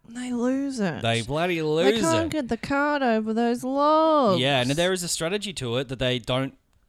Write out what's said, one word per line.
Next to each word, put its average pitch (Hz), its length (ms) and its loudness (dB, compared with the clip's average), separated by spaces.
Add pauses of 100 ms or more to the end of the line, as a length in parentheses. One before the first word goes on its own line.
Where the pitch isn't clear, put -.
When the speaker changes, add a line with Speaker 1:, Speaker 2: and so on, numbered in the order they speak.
Speaker 1:
they 247 240 -8
lose 262 460 -2
it. 170 240 -2
Speaker 2:
They 117 180 0
bloody 160 360 -2
Speaker 1:
They 160 60 -2
Speaker 2:
lose 180 380 2
Speaker 1:
can't 330 240 2
Speaker 2:
it. 302 60 -6
Speaker 1:
get 294 180 -4
the 233 80 -2
cart 285 460 0
over 220 300 0
those 240 300 -2
logs. 285 800 4
Speaker 2:
Yeah, 131 200 2
and 123 100 0
there 170 220 2
is 180 100 -4
a 170 40 -6
strategy 196 460 -4
to 120 240 -4
it 131 120 -4
that 123 100 -8
they 127 180 0
don't, 131 380 -4 (340)